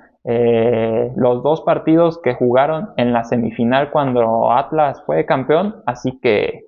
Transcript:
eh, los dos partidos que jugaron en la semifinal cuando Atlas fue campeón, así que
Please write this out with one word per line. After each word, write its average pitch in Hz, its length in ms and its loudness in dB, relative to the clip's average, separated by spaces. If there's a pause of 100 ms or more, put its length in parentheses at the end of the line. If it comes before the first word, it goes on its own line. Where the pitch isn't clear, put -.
(260)
eh, 117 880 0
los 123 280 0
dos 156 180 0
partidos 165 600 0
que 123 140 -2
jugaron 139 600 0
en 120 160 0
la 117 100 0
semifinal 123 680 -2
cuando 117 640 0
Atlas 143 540 0
fue 156 200 -2
campeón, 156 600 -2
así 127 340 -6
que 101 480 -2